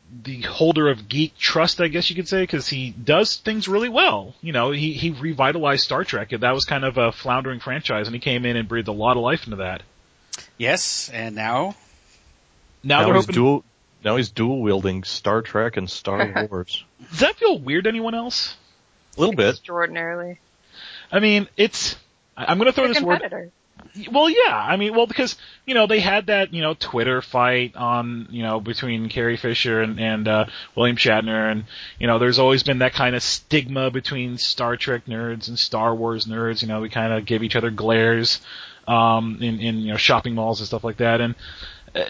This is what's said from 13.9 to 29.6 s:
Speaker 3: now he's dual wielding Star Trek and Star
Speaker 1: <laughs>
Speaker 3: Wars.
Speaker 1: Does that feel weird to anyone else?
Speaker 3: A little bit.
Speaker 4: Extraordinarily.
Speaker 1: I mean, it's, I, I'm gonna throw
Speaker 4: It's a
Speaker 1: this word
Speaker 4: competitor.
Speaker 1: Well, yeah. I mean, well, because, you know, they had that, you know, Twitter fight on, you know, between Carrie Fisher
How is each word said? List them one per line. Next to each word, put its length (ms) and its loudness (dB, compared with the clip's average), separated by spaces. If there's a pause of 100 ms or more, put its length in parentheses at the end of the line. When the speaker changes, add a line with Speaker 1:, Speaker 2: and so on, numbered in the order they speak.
Speaker 3:
now 120 2
he's 140 0
dual 300 0
wielding 440 0
Star 380 0
Trek 340 -2
and 140 -4
Star 560 -2
Speaker 1:
<laughs> 40 -14
Speaker 3:
Wars. 340 -8 (260)
Speaker 1:
Does 100 -8
that 160 2
feel 220 2
weird 260 -2
to 60 2
anyone 240 -4
else? 400 -6 (640)
Speaker 3:
A 40 -6
little 140 2
bit. 160 4
Speaker 4:
Extraordinarily. 880 -6 (720)
Speaker 1:
I 100 4
mean, 360 4
it's, 400 0 (400)
I, 100 -6
I'm 120 2
gonna 140 4
throw 120 2
Speaker 4:
It's 140 2
a 20 2
Speaker 1:
this 20 0
word 180 2
Speaker 4:
competitor. 300 -10 (600)
Speaker 1:
Well, 180 6
yeah. 280 4
I 200 0
mean, 180 -2
well, 120 4
because, 300 -2 (300)
you 80 -2
know, 120 6
they 140 4
had 260 0
that, 260 2
you 100 -4
know, 120 0
Twitter 480 0
fight 540 2
on, 540 -2
you 120 -6
know, 160 -2
between 500 -4
Carrie 280 0
Fisher 460 0